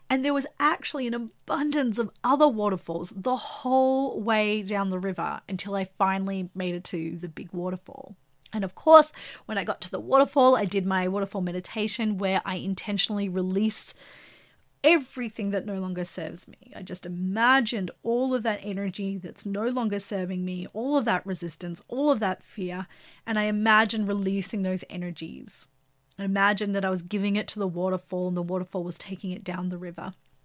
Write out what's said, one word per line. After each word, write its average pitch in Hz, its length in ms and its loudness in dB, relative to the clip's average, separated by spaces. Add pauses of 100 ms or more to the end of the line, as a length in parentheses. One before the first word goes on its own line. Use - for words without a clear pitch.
and 262 140 2
there 285 100 2
was 277 140 0 (120)
actually 294 480 0
an 233 60 -2
abundance 247 880 0
of 220 100 0 (140)
other 285 240 6
waterfalls 190 680 0
the 254 200 0
whole 262 880 2
way 214 400 2
down 196 280 -2
the 185 100 -2
river 175 500 -4
until 196 260 -4
I 196 80 0
finally 190 720 0
made 180 200 -2
it 175 100 -8
to 165 320 -4
the 170 100 -8
big 170 240 -12
waterfall. 180 640 -8 (380)
And 214 100 -2
of 185 120 -6
course, 311 360 8 (340)
when 214 120 -4
I 185 80 -2
got - 160 -4
to - 100 -8
the 190 80 -4
waterfall, 262 560 6
I 208 80 0
did 190 220 -2
my 185 240 2
waterfall 196 320 -2
meditation 208 760 -2
where 190 280 0
I 185 100 -4
intentionally 202 720 -2
release 185 640 0 (920)
everything 247 680 2
that 196 140 -2
no 196 140 -4
longer 185 240 -4
serves - 440 -8
me. - 100 -20 (180)
I - 60 -12
just 180 240 -10
imagined 202 840 2 (140)
all 247 320 2
of 233 80 0
that 214 180 0
energy 196 560 -4
that's - 280 -10
no 202 220 -2
longer 233 300 0
serving 185 460 -4
me, 180 300 -6
all 269 240 0
of 240 80 2
that 190 200 0
resistance, 175 640 -8
all 285 240 2
of 240 80 4
that 190 240 -2
fear, 180 440 -8 (380)
and 220 140 0
I 208 40 2
imagined 214 640 4
releasing 196 540 0
those 185 280 0
energies. 170 760 -10 (520)
I 202 60 -4
imagined 202 500 4
that 196 100 2
I 190 40 2
was 185 120 0
giving 202 360 0
it 208 120 -2
to 214 100 -6
the 196 80 0
waterfall 180 600 -2
and 180 100 0
the 175 60 -2
waterfall 180 400 -4
was 175 140 -6
taking 190 340 -8
it - 120 -8
down 180 260 -4
the 180 80 -6
river. 175 340 -10 (320)